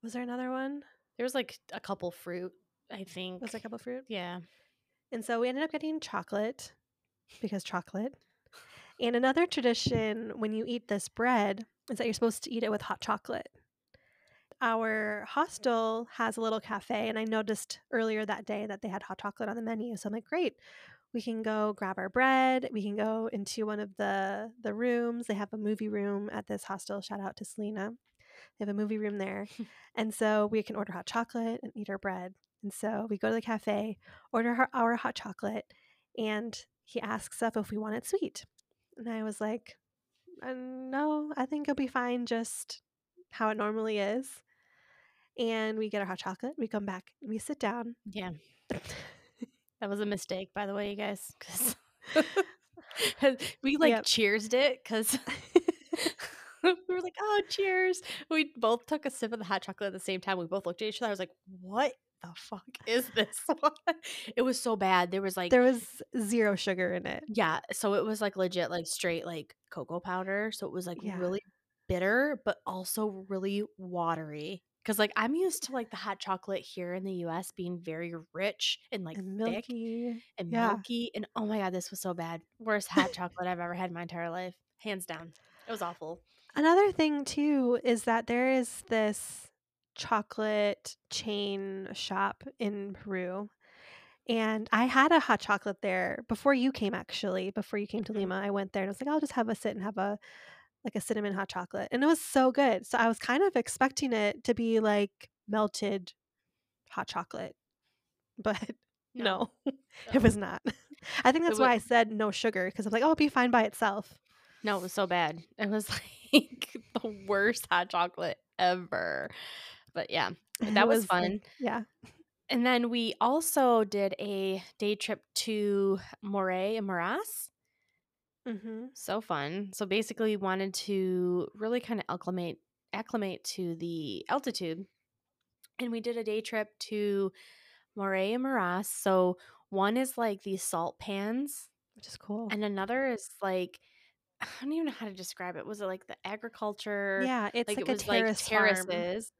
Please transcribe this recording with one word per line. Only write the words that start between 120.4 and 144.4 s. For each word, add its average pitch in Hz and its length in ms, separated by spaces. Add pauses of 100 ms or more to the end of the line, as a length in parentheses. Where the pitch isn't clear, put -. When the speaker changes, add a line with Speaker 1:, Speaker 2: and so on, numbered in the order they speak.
Speaker 1:
<laughs> 226 60
It 214 80
Speaker 2:
that 208 140
was 233 160
Speaker 1:
was, 190 40 (140)
like, 180 100
Speaker 2:
fun. 208 100 (180)
Speaker 1:
yeah. 233 240 (680)
Speaker 2:
And 240 160
then 240 240
we 233 300
also 254 640
did 202 360
a 190 440 (140)
day 208 180
trip 208 280 (120)
to 202 640 (220)
Moray 196 560
and 202 100
Maras. 190 640 (1000)
Speaker 1:
Mm-hmm. 226 500
Speaker 2:
So - 220
fun. 180 540
So 214 120
basically, 220 460
we 214 60
wanted 190 360 (120)
to 180 680
really 220 280
kinda 233 280
acclimate, 180 500 (340)
acclimate 202 500 (120)
to 175 200
the 160 540
altitude. 190 580 (920)
And 247 120
we 226 100
did 233 160
a 226 60
day 214 180
trip 214 400
to 202 500 (640)
Moray 196 380
and 247 100
Maras. 196 460
So 185 480 (320)
one 196 280
is, 262 200
like, 214 260
these 190 200
salt - 360
pans. 220 720 (260)
Speaker 1:
Which - 120
is - 100
cool. 214 340
Speaker 2:
And 208 140
another 208 420
is, 233 220 (120)
like, 185 380 (640)